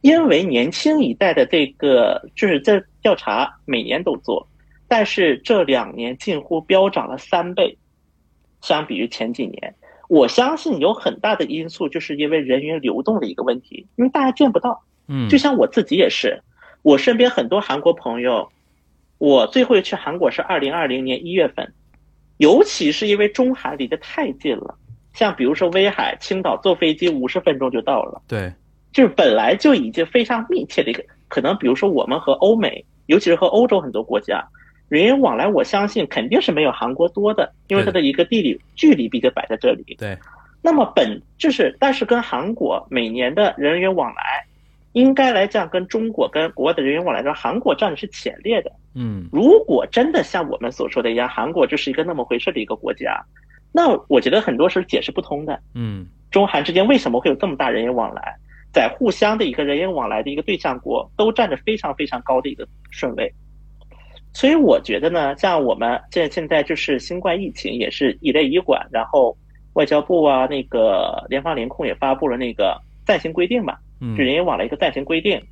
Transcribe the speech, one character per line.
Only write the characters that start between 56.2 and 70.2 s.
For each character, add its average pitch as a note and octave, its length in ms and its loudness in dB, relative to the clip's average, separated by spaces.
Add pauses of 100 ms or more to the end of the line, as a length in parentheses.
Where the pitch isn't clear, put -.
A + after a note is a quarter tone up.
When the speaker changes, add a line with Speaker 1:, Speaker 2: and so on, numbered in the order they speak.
Speaker 1:
中 G3 160 4
韩 - 160 -2
之 F3 100 -4
间 F#3+ 140 4
为 C4+ 100 6
什 - 140 0
么 - 100 0
会 - 80 2
有 - 60 2
这 - 100 -4
么 D#3 100 -4
大 C3 140 -2
人 A2+ 140 -2
员 B2+ 100 -2
往 A#2 220 -2
来？ - 200 -12 (380)
在 F3+ 140 4
互 A#3 220 -2
相 G#3+ 260 2
的 A3 100 0
一 C3+ 60 -4
个 D3 120 -4
人 C#3+ 140 -2
员 F#3 140 -2
往 C3 160 -4
来 G#2+ 140 -4
的 C#3 80 -6
一 C#3+ 60 -8
个 D3+ 80 -6
对 G3 140 -4
象 C3 220 -4
国， - 360 -4
都 A3 160 2
占 A3 180 0
着 C3+ 160 -4
非 A3 100 -2
常 D3 200 -6
非 D3+ 100 -4
常 B2 160 -8
高 C3 180 0
的 C3+ 100 -6
一 - 40 -8
个 - 140 -14 (240)
顺 - 240 -6
位。 - 180 -6 (1000)
所 - 140 2
以 D4+ 60 6
我 B3 260 6
觉 - 200 -4
得 D#3+ 100 0
呢， C#3+ 260 -2
像 E3+ 280 0
我 A#2 100 2
们 A#2+ 260 -2 (120)
这， D#3+ 180 0
现 D#3 180 -6
在 D#3 140 2
就 D3+ 140 -4
是 C#3 240 -2
新 - 200 -8
冠 F#3 220 -2
疫 F#3 120 -6
情 - 200 -10
也 A#2+ 160 -4
是 - 320 -2
一 C#3+ 100 0
类 D3 160 2
医 D#3+ 120 2
馆， - 320 0
然 A2+ 140 -2
后 B2+ 300 2 (380)
外 D3+ 120 2
交 D3 140 2
部 E3 240 0